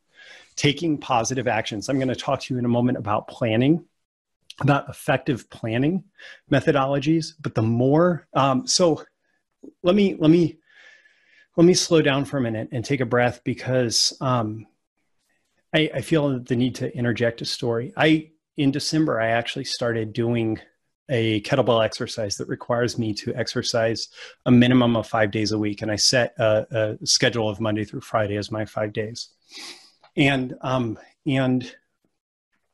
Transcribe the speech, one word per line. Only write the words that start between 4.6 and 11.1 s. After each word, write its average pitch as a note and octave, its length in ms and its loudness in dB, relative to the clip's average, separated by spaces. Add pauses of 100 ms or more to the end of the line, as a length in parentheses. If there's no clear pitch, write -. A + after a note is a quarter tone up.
about C#3 280 2
effective C3+ 640 -4
planning C3+ 540 -2 (440)
methodologies, D3 920 0
but - 160 -8
the A#2 60 2
more, C#3 720 2
um, C3+ 340 2
so E3+ 340 2 (800)
let F3+ 140 4
me, G3+ 180 4
let D#3 160 4
me, E3 280 4 (1000)